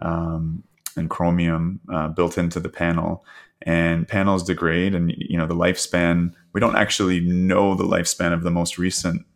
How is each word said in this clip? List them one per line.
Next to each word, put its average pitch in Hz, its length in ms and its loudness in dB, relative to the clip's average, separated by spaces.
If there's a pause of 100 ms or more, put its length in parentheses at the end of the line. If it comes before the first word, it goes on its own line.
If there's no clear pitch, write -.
um, 82 600 -4 (340)
and 80 140 -4
chromium, 85 680 0 (120)
uh, 78 160 -2
built 85 300 0
into 87 220 0
the 85 80 -6
panel. 85 560 -2 (380)
And 82 440 0
panels 98 380 0
degrade, 90 500 0
and, 85 220 0
you - 220 -4
know, 80 80 0
the 85 80 -2
lifespan, 87 800 0 (180)
we 101 80 0
don't 113 160 2
actually 92 440 2
know 92 540 2
the 92 100 0
lifespan 87 500 0
of 85 80 -2
the 87 80 0
most 85 260 0
recent 90 480 -2 (120)